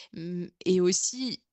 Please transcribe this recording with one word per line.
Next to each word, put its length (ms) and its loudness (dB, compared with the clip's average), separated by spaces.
Mm, 320 -6
et 160 4
aussi 600 0